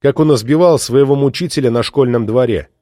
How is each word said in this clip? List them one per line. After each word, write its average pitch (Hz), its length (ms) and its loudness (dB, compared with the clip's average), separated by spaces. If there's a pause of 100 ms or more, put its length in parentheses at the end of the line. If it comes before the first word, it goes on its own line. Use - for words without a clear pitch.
как 139 180 -2
он 156 160 2
избивал 147 440 2
своего 135 360 2
мучителя 139 560 -2
на 117 120 -2
школьном 120 420 -2
дворе. 113 460 -2 (120)